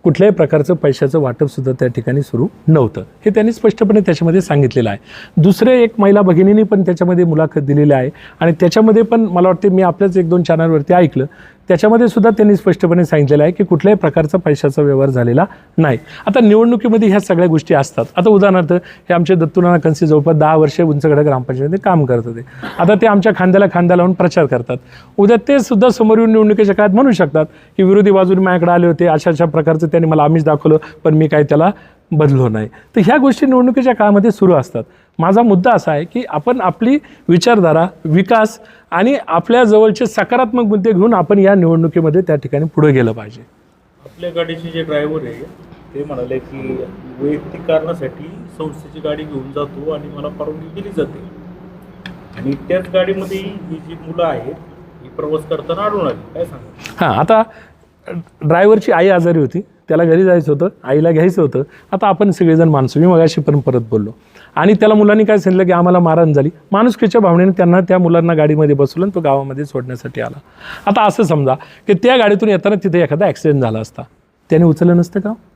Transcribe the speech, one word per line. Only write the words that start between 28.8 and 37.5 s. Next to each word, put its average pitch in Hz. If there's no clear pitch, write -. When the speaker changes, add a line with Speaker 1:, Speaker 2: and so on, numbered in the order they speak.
Speaker 1:
होते, 170
अशा 160
अशा 170
प्रकारचं 160
त्यांनी 165
मला 156
आमिष 160
दाखवलं 151
पण 156
मी 156
काही 151
त्याला 151
बदलो 139
नाही. 107
तर -
ह्या 247
गोष्टी 269
निवडणुकीच्या 254
काळामध्ये 208
सुरू 190
असतात. 123
माझा 196
मुद्दा 208
असा 202
आहे 147
की 240
आपण 247
आपली 220
विचारधारा, 170